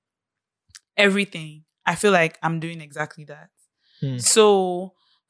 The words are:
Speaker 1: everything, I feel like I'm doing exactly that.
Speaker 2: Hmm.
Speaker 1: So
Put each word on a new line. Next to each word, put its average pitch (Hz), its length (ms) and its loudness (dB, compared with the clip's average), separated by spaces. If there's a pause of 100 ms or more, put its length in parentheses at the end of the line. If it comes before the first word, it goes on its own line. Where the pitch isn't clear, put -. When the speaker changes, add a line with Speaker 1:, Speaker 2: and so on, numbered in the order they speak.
(1000)
Speaker 1:
everything, 190 680 -2 (220)
I 175 80 0
feel 202 180 2
like 165 300 2
I'm 165 180 -2
doing 165 220 -10
exactly 151 420 -12
that. 147 240 -20 (520)
Speaker 2:
Hmm. 131 180 -6
Speaker 1:
So 190 720 2 (380)